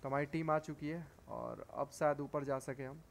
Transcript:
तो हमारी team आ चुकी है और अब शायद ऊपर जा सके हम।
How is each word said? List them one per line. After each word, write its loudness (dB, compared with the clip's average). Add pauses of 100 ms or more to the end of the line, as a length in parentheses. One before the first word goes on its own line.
तो -4
हमारी 4
team 2
आ 8
चुकी -4
है -4 (240)
और -4
अब -2 (100)
शायद 6
ऊपर -2
जा 0
सके -6
हम। -8